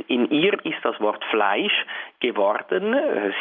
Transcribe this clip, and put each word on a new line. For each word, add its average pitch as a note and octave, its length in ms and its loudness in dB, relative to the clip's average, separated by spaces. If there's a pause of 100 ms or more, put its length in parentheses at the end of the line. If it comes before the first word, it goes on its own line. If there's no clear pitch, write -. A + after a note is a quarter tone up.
in A#2+ 240 2
ihr G3 340 2
ist - 200 -6
das A#2 160 -2
Wort G#2 240 0
Fleisch A2 600 0 (360)
geworden. A#2+ 720 0
Äh, A2 460 0